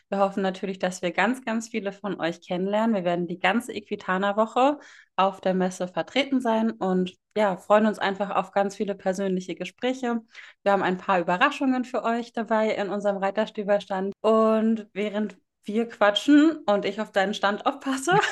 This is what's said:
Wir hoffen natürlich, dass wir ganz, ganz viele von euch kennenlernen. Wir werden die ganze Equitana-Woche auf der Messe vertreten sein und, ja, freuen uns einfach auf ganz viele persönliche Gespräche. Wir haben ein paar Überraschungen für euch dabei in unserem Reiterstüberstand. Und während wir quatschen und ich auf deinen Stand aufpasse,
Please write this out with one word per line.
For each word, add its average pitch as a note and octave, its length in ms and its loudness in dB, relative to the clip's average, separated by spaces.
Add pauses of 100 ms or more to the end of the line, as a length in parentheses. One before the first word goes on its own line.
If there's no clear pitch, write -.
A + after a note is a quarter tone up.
(100)
Wir G3 80 -2
hoffen G3 240 0
natürlich, F#3+ 380 -6
dass F#3 200 -4
wir F3 120 -4
ganz, G#3+ 320 0
ganz A3+ 240 -6
viele G3+ 240 -6
von G3 280 -8
euch E3 240 -6
kennenlernen. G3+ 520 0
Wir F3+ 80 -2
werden F3 240 -2
die F3+ 100 -10
ganze G#3+ 340 0
Equitana-Woche G#3 1080 0 (340)
auf F#3+ 260 0
der F#3 140 0
Messe F#3 340 -2
vertreten C4 540 -2
sein A3+ 300 0
und, F#3 420 -2 (200)
ja, G3+ 220 2
freuen G#3+ 300 4
uns G3+ 120 0
einfach G3 320 -2
auf F#3+ 200 -2
ganz G3+ 260 0
viele G3+ 180 -4
persönliche F#3 600 -2
Gespräche. A#3+ 680 -4 (420)
Wir G3+ 100 2
haben F#3+ 100 4
ein F#3 160 0
paar F#3 220 0
Überraschungen B3+ 640 0
für A#3+ 200 -4
euch A#3 300 -4
dabei A3 400 0
in G3 160 -4
unserem G3+ 280 -2
Reiterstüberstand. G3 1040 -2
Und A3 720 2
während G#3 460 -4 (260)
wir A3+ 240 -2
quatschen D4 800 4
und G3+ 180 2
ich G3+ 160 -4
auf G#3+ 120 -8
deinen G3 200 2
Stand G3+ 320 -2
aufpasse, C#4 540 0 (140)